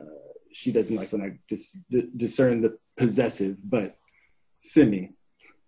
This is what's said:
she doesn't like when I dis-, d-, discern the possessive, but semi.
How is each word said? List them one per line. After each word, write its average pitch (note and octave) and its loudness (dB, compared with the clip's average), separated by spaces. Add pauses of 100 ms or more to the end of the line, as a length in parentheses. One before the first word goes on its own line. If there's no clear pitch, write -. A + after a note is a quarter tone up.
(520)
she - -4
doesn't A2+ 0
like F#2+ -8
when G#2 -2
I F#2+ -8 (100)
dis-, - -10 (120)
d-, B2 2
discern A#2+ 2
the A2+ 0 (180)
possessive, G#2 0
but G2 -4 (640)
semi. G2+ 4 (560)